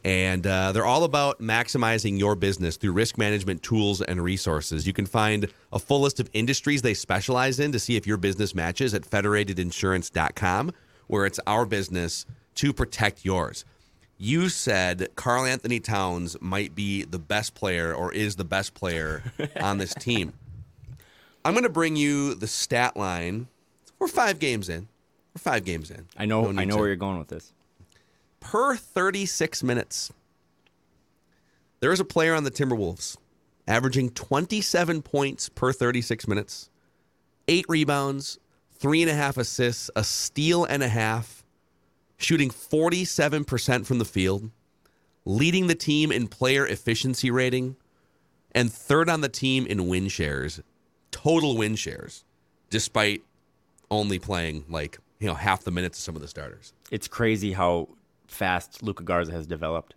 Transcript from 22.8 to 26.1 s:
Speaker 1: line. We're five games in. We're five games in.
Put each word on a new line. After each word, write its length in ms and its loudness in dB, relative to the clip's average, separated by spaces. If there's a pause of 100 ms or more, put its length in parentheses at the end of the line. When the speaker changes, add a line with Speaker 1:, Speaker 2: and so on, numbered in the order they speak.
Speaker 1:
line. 500 -4 (520)
We're 100 0
five 300 2
games 280 -2
in. 220 -8 (440)
We're 60 -12
five 240 0
games 280 -6
in. 160 -18 (100)